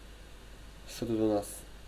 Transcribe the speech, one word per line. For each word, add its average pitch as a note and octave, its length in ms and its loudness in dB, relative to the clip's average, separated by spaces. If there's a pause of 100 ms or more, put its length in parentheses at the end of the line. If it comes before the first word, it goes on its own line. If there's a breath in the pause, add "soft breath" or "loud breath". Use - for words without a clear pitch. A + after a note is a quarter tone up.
(960)
Що A#2 100 -2
тут A2+ 140 4
у A2 80 8
нас? G2+ 180 6 (420)